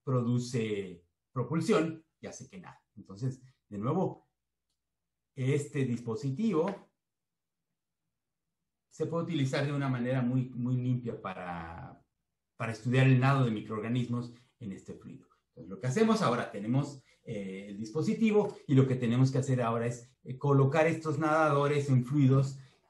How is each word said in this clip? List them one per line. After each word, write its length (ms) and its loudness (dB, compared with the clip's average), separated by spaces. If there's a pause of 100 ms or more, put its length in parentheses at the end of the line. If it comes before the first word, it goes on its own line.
produce 1040 -2 (280)
propulsión 720 0 (160)
y 60 -14
hace 220 -16
que 100 -20
nade. 200 -20 (180)
Entonces, 460 -8 (260)
de 100 -10
nuevo, 480 -4 (1080)
este 480 0
dispositivo 920 -2 (2250)
se 180 -8
puede 180 -4
utilizar 420 -2
de 60 -2
una 180 -2
manera 320 0
muy, 260 0
muy 280 -2
limpia 440 -2
para, 800 -10 (540)
para 160 -6
estudiar 340 2
el 140 8
nado 240 4
de 60 2
microorganismos 840 -4 (260)
en 140 -10
este 220 -14
fluido. 320 -20 (220)
Entonces, 200 -20
lo 100 -12
que 100 -6
hacemos 340 2
ahora, 280 0
tenemos, 520 -2 (220)
eh, 440 -8
el 100 -12
dispositivo 800 0 (100)
y 80 2
lo 120 8
que 80 0
tenemos 360 2
que 80 -2
hacer 220 0
ahora 260 -2
es, 240 -8 (140)
eh, 140 -12
colocar 480 4
estos 320 -2
nadadores 720 2
en 160 4
fluidos 520 4 (320)